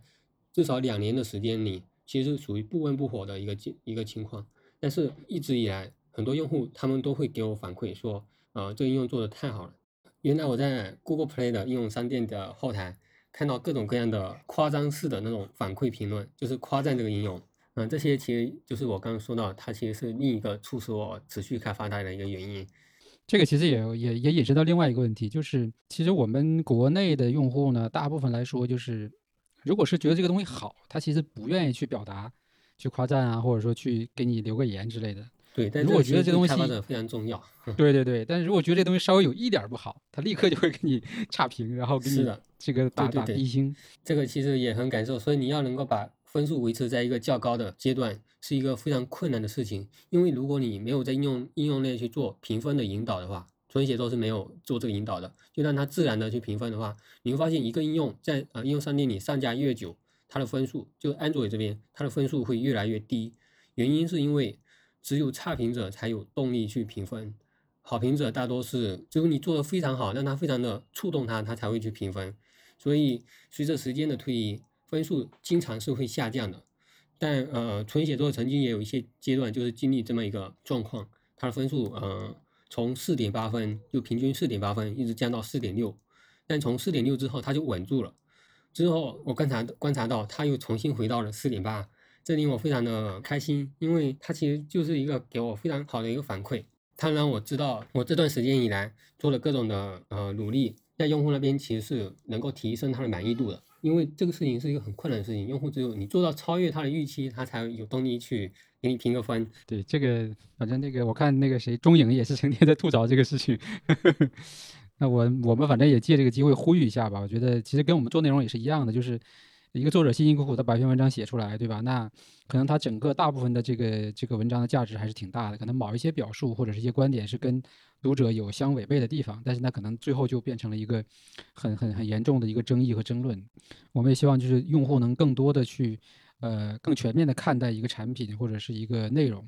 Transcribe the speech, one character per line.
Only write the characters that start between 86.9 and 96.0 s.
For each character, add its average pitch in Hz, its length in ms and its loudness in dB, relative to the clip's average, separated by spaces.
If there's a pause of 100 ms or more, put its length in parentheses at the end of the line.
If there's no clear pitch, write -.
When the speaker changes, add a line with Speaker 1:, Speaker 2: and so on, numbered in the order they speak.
Speaker 1:
点 135 120 2
六 135 120 2
之 127 120 -2
后 123 140 -6
他 139 120 -4
就 143 80 0
稳 101 240 -4
住 131 180 0
了。 - 100 -10 (600)
之 170 160 2
后 160 360 -2
我 135 80 -2
观 151 140 2
察， 117 160 0
观 143 300 -2
察 120 120 0
到 113 200 -2
他 147 200 -4
又 139 120 2
重 113 200 -4
新 143 160 -2
回 110 140 0
到 117 140 0
了 107 100 -6
四 - 160 -6
点 101 160 -2
八， 107 240 -4 (380)
这 165 100 0
令 151 140 2
我 127 80 0
非 156 120 -2
常 127 140 2
的 110 380 -2
开 147 180 -4
心， 143 400 -2
因 165 140 0
为 143 260 0
他 - 140 -6
其 151 160 0
实 147 140 0
就 165 200 -2
是 151 160 0
一 135 60 0
个 143 120 -2 (120)
给 117 100 -4
我 117 160 -2
非 160 140 -4
常 143 180 -4
好 117 140 -4